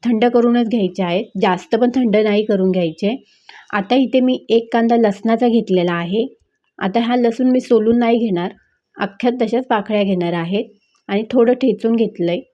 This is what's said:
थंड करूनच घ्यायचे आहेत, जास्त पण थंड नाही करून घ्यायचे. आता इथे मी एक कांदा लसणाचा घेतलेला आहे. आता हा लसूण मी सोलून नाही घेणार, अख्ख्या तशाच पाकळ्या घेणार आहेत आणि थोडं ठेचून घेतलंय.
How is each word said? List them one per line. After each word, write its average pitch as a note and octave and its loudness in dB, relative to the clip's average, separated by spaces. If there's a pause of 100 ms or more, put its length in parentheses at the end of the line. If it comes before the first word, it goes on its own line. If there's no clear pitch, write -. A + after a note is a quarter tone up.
थंड A#3 2
करूनच A#3+ 2
घ्यायचे G3 -2
आहेत, F3+ -2 (180)
जास्त F#3 0
पण A#3+ 2
थंड A#3 0
नाही G#3+ 2
करून F#3+ 0
घ्यायचे. F3+ -2 (580)
आता G3+ -2
इथे C4 2
मी B3+ -2
एक A3+ 0
कांदा A#3 2
लसणाचा A3+ 0
घेतलेला F#3 2
आहे. F3 -2 (540)
आता G3 -2
हा A#3+ 0
लसूण B3 0
मी B3+ 2
सोलून A#3 2
नाही A#3 2
घेणार, G3 -2 (480)
अख्ख्या G#3 -4 (120)
तशाच A#3+ -2
पाकळ्या G#3 -2
घेणार F3+ -2
आहेत F3 -4 (440)
आणि G#3 -2
थोडं A#3+ 2
ठेचून A#3 0
घेतलंय. G#3 -2 (120)